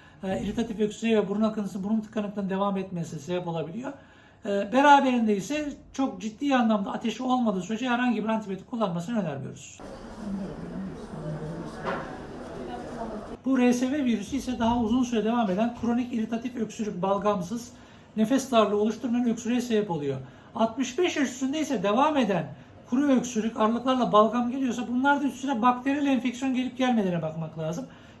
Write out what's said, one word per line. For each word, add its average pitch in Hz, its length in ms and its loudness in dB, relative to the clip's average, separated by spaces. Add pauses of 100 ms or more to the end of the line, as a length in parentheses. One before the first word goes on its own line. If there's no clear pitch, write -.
(220)
e, 190 200 -2
iritatif 220 380 -2
öksürüğe 220 360 2
ve 196 120 4
burun 208 140 0
akıntısı, 208 420 -2
burun 220 160 0
tıkanıklığının 202 500 -4
devam 196 260 0
etmesine 170 440 -6
sebep 175 280 -4
olabiliyor. 170 440 -6 (540)
E, 202 260 0
beraberinde 254 640 8
ise 294 360 -4 (200)
çok 214 280 -2
ciddi 262 360 0
anlamda 220 360 2
ateşi 226 300 -4
olmadığı 240 400 2
sürece 220 260 -4
herhangi 240 360 2
bir 220 40 -2
antibiyotik 214 420 -4
kullanmasını 208 500 -2
önermiyoruz. - 580 -6 (3750)
Bu 262 140 2
R 247 140 6
S 254 200 0
V 294 120 0
virüsü 226 320 0
ise 247 220 -6
daha 233 200 2
uzun 233 240 2
süre 226 220 0
devam 226 260 2
eden 226 300 0
kronik 240 320 0
iritatif 226 440 -4
öksürük, 208 460 -4
balgamsız, 196 680 0 (440)
nefes 220 360 2
darlığı 208 240 4
oluşturmayan 233 520 0
öksürüğe 226 320 0
sebep 208 300 0
oluyor. 143 260 -2 (380)
Altmış 226 440 -2
beş 349 180 2
yaş 285 120 2
üstünde 277 320 -2
ise 254 220 -2
devam 262 340 4
eden 190 300 2 (440)
kuru 277 220 4
öksürük, 226 440 0
aralıklarla 233 560 2
balgam 226 380 6
geliyorsa 254 380 -2
bunlar 262 320 4
da 294 40 0
üstüne 262 380 -2
bakteriyel 269 440 2
enfeksiyon 262 480 0
gelip 254 240 -2
gelmediğine 208 440 2
bakmak 160 360 -6
lazım. 165 280 -4 (340)